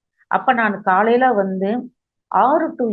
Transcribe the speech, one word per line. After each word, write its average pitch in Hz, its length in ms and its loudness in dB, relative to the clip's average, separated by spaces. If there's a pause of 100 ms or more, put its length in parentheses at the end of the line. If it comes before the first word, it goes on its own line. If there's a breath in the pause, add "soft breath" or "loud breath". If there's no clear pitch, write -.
(300)
அப்ப 196 220 0
நான் 220 300 0
காலையில 226 500 2
வந்து 196 380 -2 (600)
ஆறு 285 440 2
to 240 180 -4